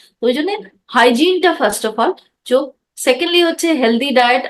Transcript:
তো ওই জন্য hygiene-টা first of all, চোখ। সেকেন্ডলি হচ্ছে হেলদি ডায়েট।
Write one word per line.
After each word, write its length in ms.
তো 80
ওই 60
জন্য 160
hygiene-টা 640
first 300
of 120
all, 120
চোখ। 200
সেকেন্ডলি 480
হচ্ছে 300
হেলদি 380
ডায়েট। 380